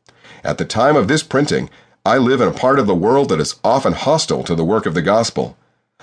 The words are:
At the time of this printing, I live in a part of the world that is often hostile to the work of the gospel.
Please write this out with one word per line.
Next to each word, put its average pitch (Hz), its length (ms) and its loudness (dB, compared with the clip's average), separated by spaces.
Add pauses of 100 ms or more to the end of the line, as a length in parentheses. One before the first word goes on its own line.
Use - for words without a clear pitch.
(440)
At 73 140 -4
the 85 60 -4
time 123 300 2
of 98 140 2
this 156 160 0
printing, 131 440 -2 (360)
I 113 140 2
live 127 220 2
in 110 60 4
a 82 60 0
part 135 260 2
of 120 80 0
the 101 80 2
world 110 360 2
that 82 100 0
is - 240 -6
often 113 280 2
hostile 98 520 -2
to 87 100 -2
the 82 100 -2
work 104 220 -2
of 82 80 -4
the 85 80 0
gospel. 101 540 -2 (460)